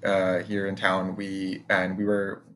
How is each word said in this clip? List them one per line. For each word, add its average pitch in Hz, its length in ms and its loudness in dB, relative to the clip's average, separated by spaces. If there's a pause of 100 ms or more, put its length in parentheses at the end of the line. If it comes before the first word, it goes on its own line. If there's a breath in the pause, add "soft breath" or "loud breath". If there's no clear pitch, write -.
uh, 92 360 2
here 101 280 -2
in 95 80 -4
town, 95 400 0
we, 95 540 -6
and 92 280 2
we 104 80 0
were, 101 380 -2 (120)